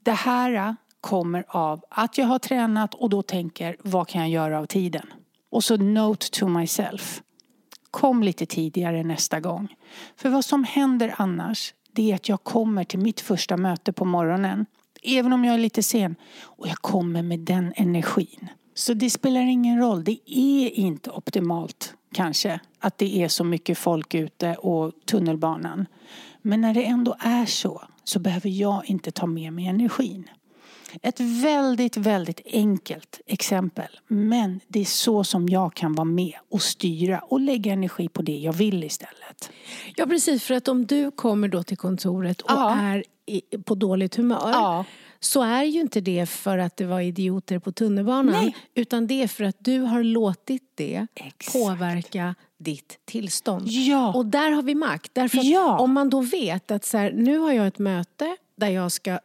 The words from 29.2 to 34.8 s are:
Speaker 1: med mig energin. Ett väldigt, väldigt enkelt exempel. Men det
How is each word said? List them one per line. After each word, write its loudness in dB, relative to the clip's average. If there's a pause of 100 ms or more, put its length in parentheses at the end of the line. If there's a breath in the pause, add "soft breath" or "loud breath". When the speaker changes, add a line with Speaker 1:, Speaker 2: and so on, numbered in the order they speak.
Speaker 1:
med -4
mig -6
energin. -2 (720 loud breath)
Ett -2
väldigt, 2
väldigt 0 (120)
enkelt 0
exempel. -2 (100)
Men 2
det 0